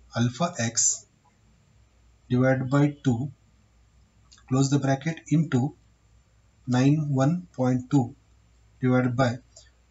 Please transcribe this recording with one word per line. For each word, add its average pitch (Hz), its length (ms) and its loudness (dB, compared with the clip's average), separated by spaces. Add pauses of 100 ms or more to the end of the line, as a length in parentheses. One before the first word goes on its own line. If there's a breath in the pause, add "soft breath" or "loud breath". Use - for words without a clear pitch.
(160)
alpha 123 420 -2
x - 480 -2 (1200)
divided 131 420 2
by 143 240 2 (100)
two, 131 280 -2 (1160)
close 135 220 0
the 143 80 2
bracket, 135 500 -4
into 143 460 0 (920)
nine 143 420 2
one 143 460 0
point 127 360 -2
two. 127 240 0 (680)
divided 127 360 0
by 127 200 0 (540 soft breath)